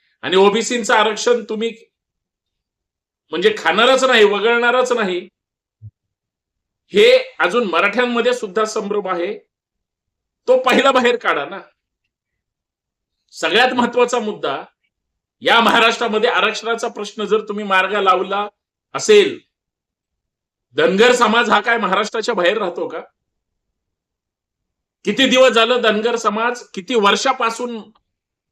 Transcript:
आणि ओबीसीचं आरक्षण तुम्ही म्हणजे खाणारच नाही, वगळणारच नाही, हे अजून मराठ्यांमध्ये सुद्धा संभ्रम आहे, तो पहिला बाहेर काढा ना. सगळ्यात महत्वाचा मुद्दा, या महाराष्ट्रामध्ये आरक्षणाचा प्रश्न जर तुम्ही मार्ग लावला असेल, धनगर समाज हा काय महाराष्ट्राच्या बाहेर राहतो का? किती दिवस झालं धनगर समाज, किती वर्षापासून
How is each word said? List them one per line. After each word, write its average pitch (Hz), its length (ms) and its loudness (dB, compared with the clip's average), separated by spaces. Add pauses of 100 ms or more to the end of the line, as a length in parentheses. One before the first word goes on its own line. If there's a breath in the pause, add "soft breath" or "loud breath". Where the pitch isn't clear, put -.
(220)
आणि 165 140 -2
ओबीसीचं 214 580 2
आरक्षण 214 500 0
तुम्ही 220 260 -6 (1600)
म्हणजे 180 260 2
खाणारच 247 460 2
नाही, 240 200 4
वगळणारच 240 680 2
नाही, 196 260 -2 (1700)
हे 240 460 4
अजून 196 280 0
मराठ्यांमध्ये 233 680 0
सुद्धा 220 320 -4
संभ्रम 202 420 -6
आहे, 180 240 -4 (1160)
तो 254 100 4
पहिला 254 320 2
बाहेर 240 260 2
काढा 160 280 -4
ना. 190 160 -14 (1700)
सगळ्यात 226 400 0
महत्वाचा 240 460 0
मुद्दा, 156 420 -6 (800)
या 196 180 2
महाराष्ट्रामध्ये 226 720 0
आरक्षणाचा 214 600 -4
प्रश्न 208 340 -10
जर 208 240 -2
तुम्ही 208 180 -8
मार्ग 190 280 0
लावला 196 520 0 (480)
असेल, 180 440 4 (1400)
धनगर 190 380 4
समाज 226 360 2
हा 214 100 2
काय 233 180 0
महाराष्ट्राच्या 208 560 -4
बाहेर 190 240 0
राहतो 175 300 -6
का? 160 120 -12 (2000)
किती 226 220 0
दिवस 254 240 4
झालं 226 320 2
धनगर 220 340 0
समाज, 226 460 -4 (120)
किती 196 220 -6
वर्षापासून 226 840 -2 (720)